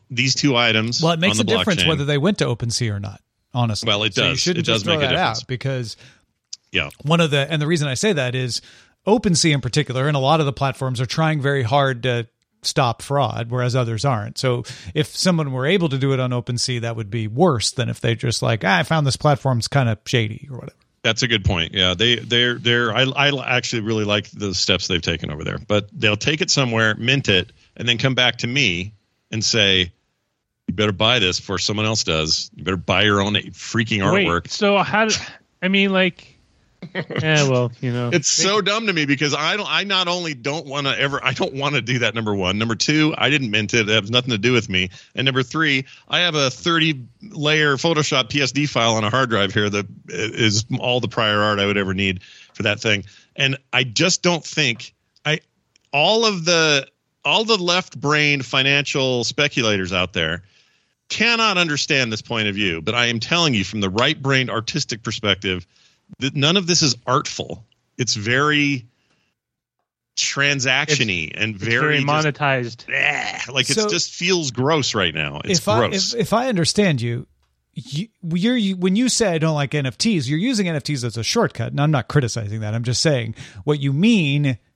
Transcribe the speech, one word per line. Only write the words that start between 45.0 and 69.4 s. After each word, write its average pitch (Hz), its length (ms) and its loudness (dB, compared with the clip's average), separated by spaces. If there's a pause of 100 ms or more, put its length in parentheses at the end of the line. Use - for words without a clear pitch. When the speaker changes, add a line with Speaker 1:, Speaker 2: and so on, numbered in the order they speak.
Speaker 1:
And 123 100 -4
number 131 180 -2
three, 139 420 -2 (240)
I 160 120 0
have 170 140 0
a 139 140 2
thirty 160 560 0 (160)
layer 151 560 0
Photoshop 151 520 0
P 143 120 0
S 120 100 0
D 143 140 0
file 117 300 2
on 110 80 0
a 104 60 0
hard 127 200 2
drive 101 240 0
here 104 160 0
that 101 160 -2 (220)
is 110 580 0 (140)
all 123 200 -2
the 113 80 -2
prior 107 320 0
art 104 200 2
I 101 60 2
would 101 120 2
ever 98 160 0
need 95 300 -2 (300)
for 101 100 -6
that 104 160 0
thing. 104 260 0 (300)
And 135 220 0 (140)
I 127 120 2
just 143 380 0
don't 175 220 2
think, 127 500 -4 (300)
I, 151 160 -2 (540)
all 202 320 4
of 185 200 0
the, 160 420 4 (360)
all 185 220 0
the 220 120 2
left-brained 151 880 0
financial 135 800 0
speculators 110 720 0
out 90 200 -2
there 82 300 -2 (640)
cannot 226 480 0
understand 143 540 0
this 110 100 -4
point 110 260 -2
of 101 80 -2
view. 90 260 -2
But 107 140 -4
I 120 120 2
am 117 120 -2
telling 165 340 0
you 101 100 0
from 104 180 -4
the 95 80 0
right-brained 131 600 0
artistic 113 540 -6
perspective 95 640 -2 (520)
that 135 160 -4
none 151 220 2
of 180 100 0
this 165 140 2
is 123 160 0 (100)
artful. - 580 -4 (320)
It's - 180 -2
very 139 720 0 (1300)